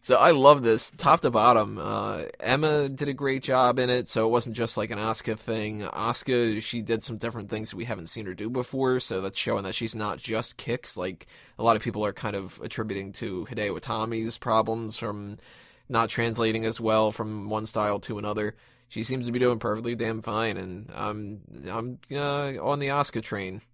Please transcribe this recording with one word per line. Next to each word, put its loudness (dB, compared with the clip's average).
So 6
I 8
love 10
this 4
top 4
to 2
bottom. 6
Uh, -4
Emma 2
did -4
a -4
great -4
job 4
in 2
it, 0
so 2
it 4
wasn't 0
just, -2
like, -2
an -6
Asuka -2
thing. -4
Asuka, 0
she -4
did 0
some -4
different -6
things -6
that -10
we -6
haven't -6
seen -8
her -8
do -6
before, 0
so -2
that's -6
showing -2
that -6
she's -4
not -4
just -4
kicks, -6
like -8
a -6
lot 6
of -2
people -2
are 0
kind -6
of -8
attributing -6
to -6
Hideo -4
Itami's -4
problems 0
from -8
not 2
translating 0
as -2
well 4
from -6
one -2
style 0
to -8
another. -4
She -6
seems -4
to -4
be 0
doing 4
perfectly -2
damn -4
fine, -2
and -10
I'm, -8
I'm, -6
uh, -4
on 0
the -2
Asuka 0
train -6